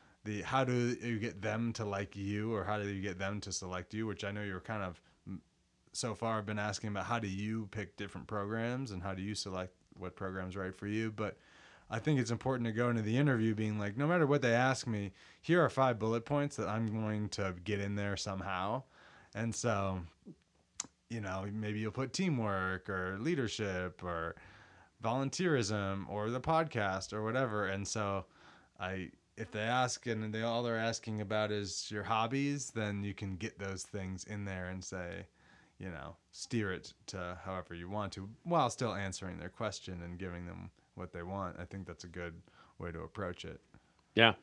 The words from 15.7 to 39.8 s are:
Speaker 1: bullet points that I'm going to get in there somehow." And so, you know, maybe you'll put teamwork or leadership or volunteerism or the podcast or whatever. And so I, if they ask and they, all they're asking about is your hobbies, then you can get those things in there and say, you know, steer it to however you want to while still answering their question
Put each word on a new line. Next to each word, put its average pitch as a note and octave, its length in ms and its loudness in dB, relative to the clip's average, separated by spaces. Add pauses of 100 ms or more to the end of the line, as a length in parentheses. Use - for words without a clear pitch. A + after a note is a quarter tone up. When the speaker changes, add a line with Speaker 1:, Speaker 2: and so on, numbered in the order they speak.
Speaker 1:
bullet A2+ 260 2
points C#3+ 300 2
that F#2+ 120 0
I'm A2 200 2
going G#2+ 420 0
to F#2+ 240 0 (100)
get G2+ 160 2
in G2+ 140 0
there G2+ 240 0
somehow." G2 640 -2 (540)
And A2 180 -2
so, G2 480 2 (1080)
you A#2 120 -4
know, F#2+ 320 -2
maybe G#2+ 260 -2
you'll G#2+ 120 -2
put B2+ 220 -2
teamwork G2+ 760 2
or F#2+ 300 0
leadership G#2 840 0
or E2 320 -2 (680)
volunteerism A2+ 1080 2
or G#2 220 -2
the B2+ 100 -2
podcast A#2 720 2
or G#2+ 100 -2
whatever. A2 440 2
And G2 200 0
so G2+ 380 0 (540)
I, F#2 320 -4 (260)
if A2 140 -6
they G#2+ 100 -2
ask A#2+ 460 2
and A2 260 0
they, A2 80 -2
all A#2 220 0
they're A#2 160 0
asking A2+ 420 -2
about G#2+ 300 2
is G2+ 400 -4
your G#2 120 -2
hobbies, C3 680 2
then G#2 320 0
you G2+ 100 -2
can F#2+ 220 -4
get A2 240 -6
those G2 240 -4
things F#2+ 400 -6
in G2+ 220 -6
there F#2 240 -4
and F#2 140 -6
say, F2+ 440 -8 (500)
you F#2+ 120 -8
know, D#2 260 -10 (160)
steer G#2+ 400 -2
it - 220 -6 (140)
to F2+ 380 -6
however F#2 300 -6
you F2 140 -8
want G2+ 240 -4
to F#2+ 140 -8 (160)
while E3 260 4
still A2+ 260 -2
answering F#2+ 420 -4
their E2 120 -8
question F#2+ 520 -4